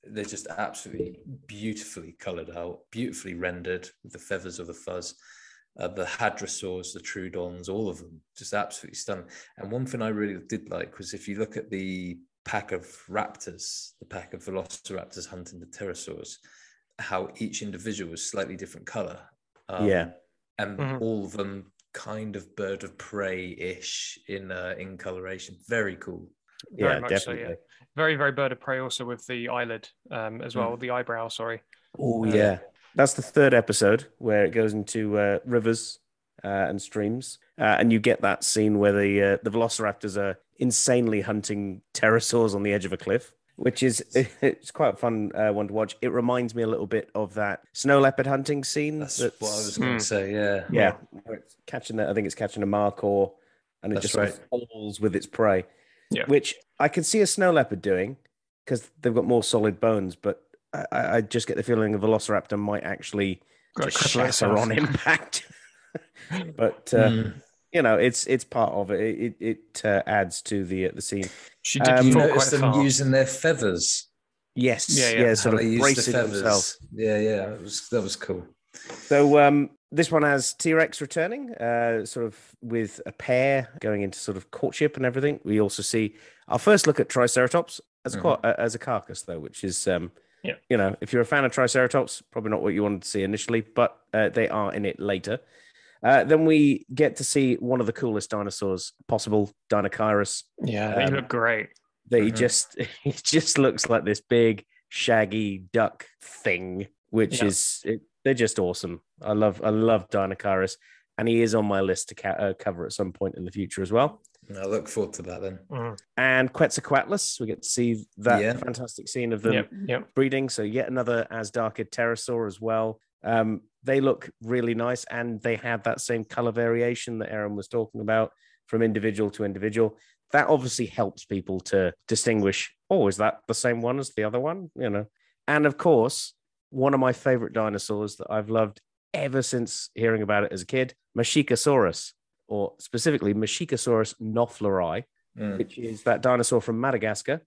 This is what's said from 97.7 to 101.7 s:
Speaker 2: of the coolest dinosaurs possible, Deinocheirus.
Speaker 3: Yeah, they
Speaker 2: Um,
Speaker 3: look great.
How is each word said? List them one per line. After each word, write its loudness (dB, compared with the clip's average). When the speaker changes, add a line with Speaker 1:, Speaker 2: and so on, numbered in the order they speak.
Speaker 2:
of 2
the -2
coolest -4
dinosaurs -4
possible, 2
Deinocheirus. 0
Speaker 3:
Yeah, -2
they 2
Speaker 2:
Um, 2
Speaker 3:
look -4
great. 0